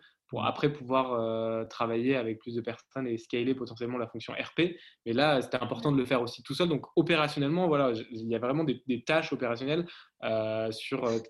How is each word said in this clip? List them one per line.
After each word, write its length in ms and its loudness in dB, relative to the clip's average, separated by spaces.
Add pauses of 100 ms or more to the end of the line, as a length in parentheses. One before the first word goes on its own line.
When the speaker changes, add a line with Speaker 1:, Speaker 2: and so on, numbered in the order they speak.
(260)
Speaker 1:
pour 140 -6
Speaker 2:
Mhm. 80 0
Speaker 1:
après 220 2
pouvoir, 440 0
euh, 500 -2
travailler 520 0
avec 240 -2
plus 160 -8
de 40 -2
personnes 460 -6
et 100 -2
scaler 380 -2
potentiellement 420 -6
la 120 -4
fonction 260 -10
R 200 -8
P. 240 2 (280)
Mais 80 0
là, 260 4
c'était 220 -2
important 300 0
de 40 4
le 80 4
faire 160 2
aussi 220 -6
tout 120 -8
seul. 140 2
Donc, 160 0 (120)
opérationnellement, 720 4
voilà, 260 4
j-, 160 -6
il 180 -8
y 60 0
a 40 2
vraiment 260 0
des, 220 0
des 180 0
tâches 280 2
opérationnelles, 540 -2 (380)
euh, 480 0
sur, 320 -4
euh, 140 2 (120)